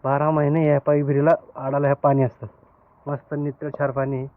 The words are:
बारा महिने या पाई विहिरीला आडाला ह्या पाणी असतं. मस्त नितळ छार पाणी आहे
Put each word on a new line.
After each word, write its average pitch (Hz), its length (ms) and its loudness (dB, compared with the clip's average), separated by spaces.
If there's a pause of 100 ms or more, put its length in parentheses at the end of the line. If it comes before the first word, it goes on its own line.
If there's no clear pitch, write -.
बारा 143 260 0
महिने 151 360 2
या 143 140 4
पाई 147 220 2
विहिरीला 143 320 2 (220)
आडाला 139 300 -2
ह्या 139 100 2
पाणी 139 260 2
असतं. 123 240 -4 (600)
मस्त 143 280 -8
नितळ 147 440 -8
छार 143 120 -2
पाणी 135 260 -4
आहे 131 100 -8 (100)